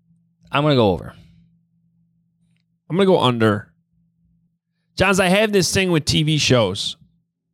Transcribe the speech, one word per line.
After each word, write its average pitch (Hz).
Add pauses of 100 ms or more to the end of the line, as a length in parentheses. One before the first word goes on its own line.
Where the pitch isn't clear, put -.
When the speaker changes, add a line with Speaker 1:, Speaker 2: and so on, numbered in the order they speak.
(520)
Speaker 1:
I'm 139
gonna 151
go 110
over. 78 (1800)
Speaker 2:
I'm 156
gonna 196
go 185
under. 113 (1200)
Johns, 185
I 190
have 208
this 190
thing 190
with 156
T 165
V 151
shows. 113 (580)